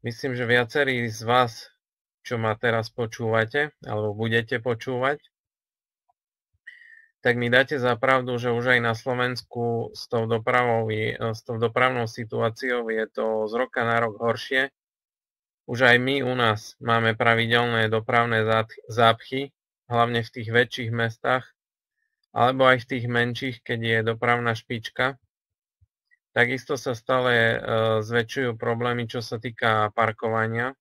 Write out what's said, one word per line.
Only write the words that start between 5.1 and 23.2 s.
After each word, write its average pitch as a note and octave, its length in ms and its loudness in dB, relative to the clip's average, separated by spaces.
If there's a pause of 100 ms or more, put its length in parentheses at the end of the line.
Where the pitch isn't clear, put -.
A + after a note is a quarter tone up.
tak B2 160 2
mi A#2+ 160 0
dáte C3+ 240 2
za A#2+ 240 0
pravdu, B2+ 400 2
že B2 80 -2
už A#2+ 280 2
aj A#2 40 4
na A#2 160 0
Slovensku A#2+ 960 -4
s - 160 -18
tou A2+ 160 -2
dopravou A2+ 640 0
je, A2 320 -4
s A2+ 240 -6
tou A2+ 160 -6
dopravnou A#2+ 480 0
situáciou A#2 800 -4
je A2 240 -2
to A2 320 -2
z G#2+ 160 -6
roka B2+ 240 -2
na A#2 160 2
rok A2+ 160 -4
horšie. A#2 560 -2 (960)
Už B2+ 160 0
aj A#2+ 160 6
my C3 240 0
u B2+ 80 0
nás A#2 480 0
máme A2+ 320 2
pravidelné A2+ 800 2
dopravné A2+ 560 2
zát-, A2+ 240 2 (160)
zápchy, A#2+ 640 2 (400)
hlavne A#2 320 2
v - 80 -16
tých A2 160 -10
väčších A#2+ 480 0
mestách, A#2 480 -2 (880)
alebo C3 320 2
aj B2+ 240 4
v - 0 -
tých A#2+ 160 -4
menších, A#2+ 520 -2 (120)